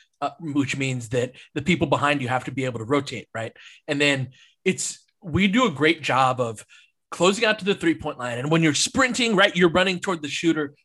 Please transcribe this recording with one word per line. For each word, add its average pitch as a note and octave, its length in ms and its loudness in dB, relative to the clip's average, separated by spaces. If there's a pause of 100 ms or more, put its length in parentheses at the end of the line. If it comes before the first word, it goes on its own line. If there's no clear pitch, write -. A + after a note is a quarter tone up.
(200)
uh, C#3+ 100 -4 (100)
which C#3 360 -2
means C3 340 -4
that B2+ 220 -2 (220)
the D3 80 -4
people E3 240 2
behind C#3+ 360 2
you A#2+ 60 -4
have B2+ 160 -2
to D3+ 60 -8
be C3 140 -6
able A#2+ 140 -6
to A2 60 -8
rotate, C3+ 500 -4
right? A2+ 180 -8 (360)
And C#3+ 120 -2
then C3+ 300 0 (340)
it's, - 400 -4 (180)
we F3+ 260 0
do A#3+ 180 2
a F#3+ 40 0
great D#3 320 0
job B2+ 380 2
of A2+ 240 -6 (460)
closing G3 340 2
out G#3+ 140 2
to G3 60 -12
the G3 100 0
three-point D#3 440 -2
line. B2 200 -6
And C#3+ 120 -4
when E3 120 4
you're D3+ 120 4
sprinting, A#3+ 600 0
right, G3 220 4
you're F3 140 6
running F3+ 280 2
toward F3 240 -4
the D3 60 -8
shooter. D3+ 460 -2 (100)